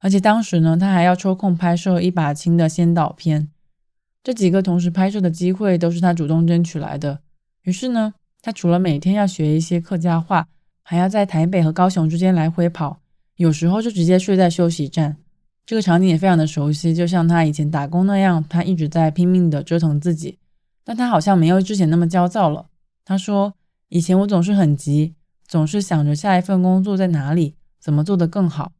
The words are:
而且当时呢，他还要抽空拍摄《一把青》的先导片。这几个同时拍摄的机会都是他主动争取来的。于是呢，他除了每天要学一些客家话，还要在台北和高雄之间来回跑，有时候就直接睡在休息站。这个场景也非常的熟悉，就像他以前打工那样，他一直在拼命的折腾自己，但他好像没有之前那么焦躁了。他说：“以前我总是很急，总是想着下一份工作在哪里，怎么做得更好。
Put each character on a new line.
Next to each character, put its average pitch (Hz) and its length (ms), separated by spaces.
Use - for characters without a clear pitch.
而 196 100
且 196 80
当 214 240
时 180 160
呢， 160 180
他 190 160
还 175 120
要 180 100
抽 185 220
空 185 200
拍 175 200
摄 175 240
《一 180 100
把 160 240
青》 170 220
的 165 120
先 170 240
导 165 200
片。 151 360
这 254 100
几 202 160
个 190 100
同 180 200
时 175 100
拍 185 180
摄 208 120
的 180 100
机 175 220
会 185 260
都 170 100
是 170 120
他 175 120
主 170 140
动 165 180
争 170 200
取 165 160
来 143 180
的。 147 220
于 180 80
是 254 200
呢， 220 240
他 226 120
除 185 160
了 175 100
每 170 200
天 185 160
要 208 120
学 156 300
一 160 40
些 170 200
客 175 160
家 165 240
话， 165 260
还 170 160
要 180 100
在 208 160
台 165 220
北 185 160
和 156 100
高 180 160
雄 170 200
之 165 100
间 185 160
来 160 160
回 170 180
跑， 160 320
有 170 140
时 156 180
候 196 120
就 233 100
直 185 140
接 180 140
睡 185 180
在 185 140
休 170 180
息 165 180
站。 151 300
这 - 100
个 226 60
场 175 180
景 185 80
也 165 120
非 190 100
常 180 80
的 156 100
熟 151 240
悉， 160 240
就 175 120
像 170 200
他 165 200
以 156 40
前 151 200
打 143 180
工 175 180
那 196 120
样， 180 280
他 170 160
一 185 120
直 160 120
在 160 240
拼 175 160
命 180 220
的 147 140
折 170 160
腾 156 200
自 165 160
己， 156 240
但 233 100
他 247 140
好 214 100
像 196 200
没 160 80
有 180 120
之 196 160
前 185 140
那 160 80
么 170 100
焦 180 220
躁 180 220
了。 - 160
他 190 140
说 202 380
：“以 175 100
前 185 200
我 196 80
总 196 160
是 190 100
很 170 240
急， 151 380
总 156 180
是 202 140
想 165 240
着 147 100
下 185 220
一 180 60
份 190 200
工 185 220
作 202 100
在 190 120
哪 147 260
里， 160 220
怎 - 100
么 151 140
做 196 100
得 170 140
更 185 180
好。 151 340